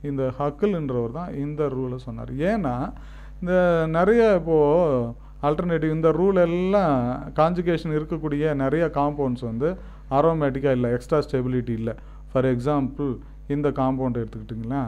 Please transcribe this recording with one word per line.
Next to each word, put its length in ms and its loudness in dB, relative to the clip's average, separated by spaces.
இந்த 280 -2
ஹக்கிள்ன்றவர் 800 -2
தான் 160 -10
இந்த 220 -2
ரூலை 380 -4
சொன்னார். 260 -10
ஏன்னா 240 -2
இந்த 140 0
நிறைய 240 6
இப்போ 180 2
alternative 560 0
இந்த 120 4
rule 180 4
எல்லாம் 480 2
conjugation 580 2
இருக்கக்கூடிய 560 -2
நிறைய 320 2
compounds 500 -2
வந்து 180 -2
அரோமேட்டிக்காக 600 2
இல்லை, 200 0
extra 300 0
stability 540 -2
இல்லை. 140 -4
For 100 2
example, 680 -2
இந்த 160 0
compound 520 0
எடுத்துக்கிட்டிங்கன்னா 640 -6